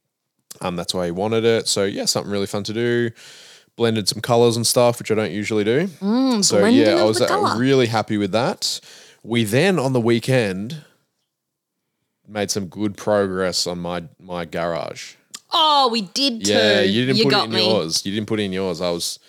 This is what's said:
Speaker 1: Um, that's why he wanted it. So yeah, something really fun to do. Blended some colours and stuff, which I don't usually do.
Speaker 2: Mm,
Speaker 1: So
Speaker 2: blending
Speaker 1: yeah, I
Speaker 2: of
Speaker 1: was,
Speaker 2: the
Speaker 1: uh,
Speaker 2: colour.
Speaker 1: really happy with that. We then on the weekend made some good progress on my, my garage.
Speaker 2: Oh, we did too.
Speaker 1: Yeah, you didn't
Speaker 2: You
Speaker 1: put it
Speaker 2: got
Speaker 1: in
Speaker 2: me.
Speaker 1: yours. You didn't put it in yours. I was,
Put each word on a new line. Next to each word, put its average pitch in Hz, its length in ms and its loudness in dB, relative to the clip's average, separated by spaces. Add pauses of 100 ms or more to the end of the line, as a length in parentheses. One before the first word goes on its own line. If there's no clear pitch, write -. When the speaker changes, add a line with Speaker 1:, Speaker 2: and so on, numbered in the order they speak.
(600)
Speaker 1:
Um, 90 160 -6
that's 85 160 -6
why 92 140 -4
he 85 40 -4
wanted 110 320 -2
it. 113 240 2
So 101 160 0
yeah, 104 220 -4
something 101 260 -4
really 101 160 -2
fun 104 160 -6
to - 100 -8
do. 120 380 -2 (640)
Blended 113 320 0
some 107 140 -2
colours 120 340 4
and 113 100 -2
stuff, 120 320 4
which - 140 -8
I 107 40 2
don't 104 180 -2
usually 107 320 -2
do. 139 220 2
Speaker 2:
Mm, 226 540 0
Speaker 1:
So 110 180 4
Speaker 2:
blending 113 240 6
Speaker 1:
yeah, 104 120 4
I - 60 2
Speaker 2:
of 107 80 4
Speaker 1:
was, 110 100 0
Speaker 2:
the - 60 2
Speaker 1:
uh, - 20 4
Speaker 2:
colour. - 320 0
Speaker 1:
really 131 280 4
happy 110 300 0
with 101 140 -2
that. 120 480 -2 (440)
We 117 200 0
then 151 340 2
on 131 140 0
the 127 80 2
weekend 117 880 0 (1400)
made 101 200 -4
some 98 180 -4
good 101 280 -4
progress 95 720 0
on 87 120 -6
my, 87 240 -6 (160)
my 87 260 -8
garage. 85 680 -6 (360)
Speaker 2:
Oh, 294 400 2
we 226 120 -2
did 233 420 -4
too. 202 80 2
Speaker 1:
Yeah, 104 260 2
you 127 280 0
didn't 135 100 2
Speaker 2:
You - 80 2
Speaker 1:
put 135 80 2
it - 20 2
Speaker 2:
got - 120 0
Speaker 1:
in - 80 -8
Speaker 2:
me. 185 140 0
Speaker 1:
yours. 82 360 -2
You 98 80 -4
didn't 107 140 -4
put 110 120 -2
it 107 40 -2
in 95 100 -4
yours. 92 260 -4
I 90 120 -2
was, - 380 -6